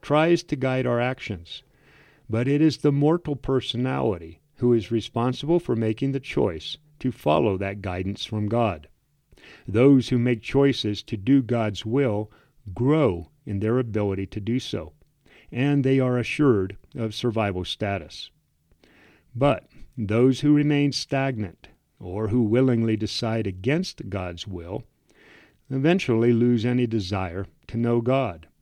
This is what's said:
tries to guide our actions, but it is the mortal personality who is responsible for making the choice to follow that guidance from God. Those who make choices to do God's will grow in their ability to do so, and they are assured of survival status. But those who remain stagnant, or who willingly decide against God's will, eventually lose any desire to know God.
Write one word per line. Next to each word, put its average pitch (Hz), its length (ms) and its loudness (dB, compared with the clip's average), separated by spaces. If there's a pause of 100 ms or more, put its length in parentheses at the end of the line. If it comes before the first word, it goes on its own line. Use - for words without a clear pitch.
tries 160 420 2
to - 120 -4
guide 131 300 -2
our 120 160 0
actions, 110 640 -6 (640)
but 117 180 0
it 147 140 4
is 156 160 4
the 147 140 2
mortal 147 440 2
personality 123 1040 -2 (180)
who 120 160 4
is 113 180 0
responsible 127 680 0
for 127 160 -2
making 110 360 0
the 135 80 -4
choice 98 580 -4 (220)
to 131 120 -2
follow 139 460 2
that 98 240 -6
guidance 95 440 -6
from 107 220 -4
God. 101 400 -2 (800)
Those 127 420 6
who 127 80 2
make 120 240 0
choices 135 600 0
to - 140 -8
do 127 240 4
God's 110 440 -2
will 110 460 -2 (420)
grow 120 560 2 (160)
in 98 140 -4
their 110 200 0
ability 104 480 -2
to - 140 -10
do 113 180 -2
so, 82 340 -8 (580)
and 143 320 0
they 135 160 4
are 127 180 0
assured 117 580 2 (200)
of 113 200 -6
survival 104 480 -2
status. 98 680 -6 (1080)
But 131 340 0 (280)
those 120 440 2
who 147 120 4
remain 147 380 2
stagnant, 127 800 -4 (300)
or 98 280 -6
who 120 140 2
willingly 113 560 2
decide 110 500 -4
against 107 640 -4
God's 92 380 -8
will, 92 360 -10 (880)
eventually 131 640 2
lose 117 320 4
any 123 220 0
desire 95 580 -4 (220)
to - 100 -6
know 117 240 0
God. 117 460 -2 (140)